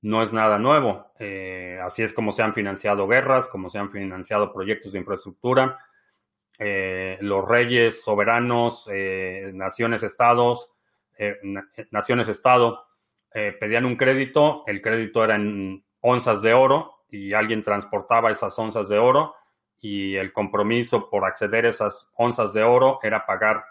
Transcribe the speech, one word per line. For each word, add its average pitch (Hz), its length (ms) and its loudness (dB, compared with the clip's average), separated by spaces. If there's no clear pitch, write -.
no 110 220 0
es 107 100 -2
nada 110 260 4
nuevo. 127 600 0
Eh, 92 640 -12
así 92 200 -6
es 110 100 -2
como 110 180 -2
se 113 120 -4
han 107 120 -2
financiado 98 540 -2
guerras, 131 400 2
como 95 200 -10
se 104 100 -10
han 101 120 -6
financiado 98 600 -4
proyectos 98 400 -6
de 98 80 -6
infraestructura. 123 800 0
Eh, 95 640 -4
los 98 280 -2
reyes, 120 560 2
soberanos, 117 880 0
eh, 95 600 -6
naciones, 110 500 -4
estados, 120 680 2
eh, 104 240 -6
na-, 98 260 -10
naciones, 110 380 0
estado, 120 580 2
eh, 104 260 -6
pedían 113 280 -2
un 123 100 -2
crédito, 135 680 2
el 101 140 -6
crédito 113 440 0
era 107 100 2
en 101 500 -4
onzas 117 420 2
de 113 100 4
oro 135 560 2
y 101 240 -10
alguien 107 300 0
transportaba 104 680 0
esas 101 280 -4
onzas 110 300 -4
de 104 100 2
oro 131 360 4
y 98 360 -6
el 95 160 -4
compromiso 107 760 -2
por 98 160 0
acceder 110 420 0
a - 40 6
esas - 460 -6
onzas 117 360 0
de 107 100 2
oro 127 400 6
era 107 240 -2
pagar 104 440 0